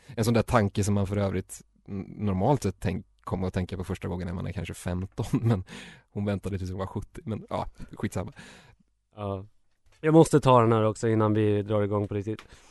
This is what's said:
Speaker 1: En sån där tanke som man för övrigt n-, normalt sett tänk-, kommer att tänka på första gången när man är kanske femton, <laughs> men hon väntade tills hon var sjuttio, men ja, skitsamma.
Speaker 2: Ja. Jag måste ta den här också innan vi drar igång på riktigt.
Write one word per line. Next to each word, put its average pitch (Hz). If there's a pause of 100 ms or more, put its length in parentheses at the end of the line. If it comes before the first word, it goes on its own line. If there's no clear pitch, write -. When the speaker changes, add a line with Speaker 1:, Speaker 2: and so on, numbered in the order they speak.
(160)
Speaker 1:
En 113
sån 117
där 113
tanke 104
som 101
man 101
för 101
övrigt 95 (260)
n-, -
normalt 104
sett 95
tänk-, 90 (180)
kommer 92
att 92
tänka 92
på 92
första 95
gången 90
när 87
man 92
är 98
kanske 90
femton, 90
<laughs> 131
men 113 (480)
hon 101
väntade 101
tills 92
hon 92
var 95
sjuttio, -
men 107
ja, 95 (240)
skitsamma. - (840)
Speaker 2:
Ja. 101 (560)
Jag 156
måste 160
ta 127
den 113
här 110
också 110
innan 110
vi 104
drar 104
igång 104
på 104
riktigt. 104 (300)